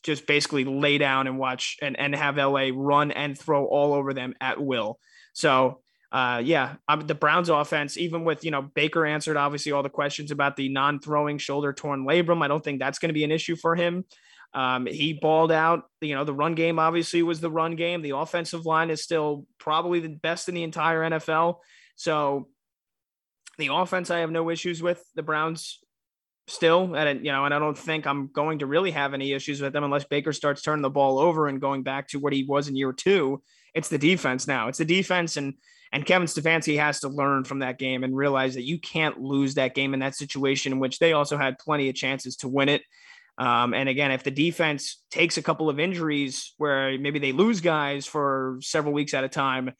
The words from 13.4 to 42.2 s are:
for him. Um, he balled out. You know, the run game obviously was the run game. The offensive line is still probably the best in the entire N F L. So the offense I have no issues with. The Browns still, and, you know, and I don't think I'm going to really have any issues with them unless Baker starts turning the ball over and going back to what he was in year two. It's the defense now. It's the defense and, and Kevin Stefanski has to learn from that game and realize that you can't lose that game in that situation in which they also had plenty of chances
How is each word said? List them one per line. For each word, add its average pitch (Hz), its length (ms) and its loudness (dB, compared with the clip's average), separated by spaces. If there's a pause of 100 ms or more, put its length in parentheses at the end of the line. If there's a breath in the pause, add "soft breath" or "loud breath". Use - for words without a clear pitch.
for 165 200 0
him. 175 300 0 (480 loud breath)
Um, 127 320 0
he 156 280 -2
balled 160 380 4
out. 160 340 2 (160)
You 151 120 -4
know, 139 100 -2
the 151 100 -4
run 147 200 0
game 165 240 2
obviously 165 460 2
was 165 160 0
the 165 100 -2
run 165 260 -2
game. 170 280 -4
The 143 120 -4
offensive 165 500 -4
line 160 260 2
is 156 100 -4
still 151 460 -2 (100)
probably 170 440 0
the 160 80 -8
best 160 400 -6
in 180 40 -4
the 175 100 -4
entire 165 380 0
N 165 120 0
F 156 160 -4
L. 165 320 2 (340 soft breath)
So 147 540 -2 (1080)
the 147 160 -2
offense 180 380 0
I 170 80 0
have 165 120 -2
no 165 200 0
issues 165 320 -4
with. 175 200 -2 (120)
The 156 80 -6
Browns 156 560 -4 (680)
still, 170 480 4
and, 143 300 0
you 147 60 -2
know, 139 140 2
and 147 80 2
I 147 60 2
don't 151 180 -2
think 156 280 -4
I'm 139 220 -2
going 151 320 -2
to 143 60 -4
really 165 260 2
have 143 220 -2
any 139 180 -4
issues 139 300 -4
with 139 120 -4
them 147 100 0
unless 143 200 0
Baker 147 300 -2
starts 143 280 -2
turning 151 200 -2
the 139 80 2
ball 139 300 2
over 156 280 4
and 135 140 -4
going 135 220 -2
back 135 260 -6
to 143 100 -6
what 143 140 -2
he 139 100 0
was 143 240 0
in 139 80 -4
year 131 180 0
two. 143 480 2 (320 soft breath)
It's 160 160 -4
the 156 80 -2
defense 139 500 2
now. 123 200 0
It's 127 100 -6
the 160 80 0
defense 175 520 2
and, 139 160 -4 (380 soft breath)
and 147 140 -4
Kevin 180 220 4
Stefanski 156 500 0
has 151 240 0
to 139 80 -4
learn 139 340 0
from 135 160 -6
that 127 200 -4
game 131 240 -2
and 131 120 -2
realize 135 400 2
that 127 100 -6
you 160 140 -4
can't 160 420 -2
lose 139 340 0
that 131 200 2
game 135 180 0
in 135 80 0
that 135 140 -4
situation 135 580 -2
in 131 60 0
which 131 200 -2
they 165 140 6
also 147 240 0
had 135 220 -2
plenty 147 300 0
of 123 60 -4
chances 131 420 -4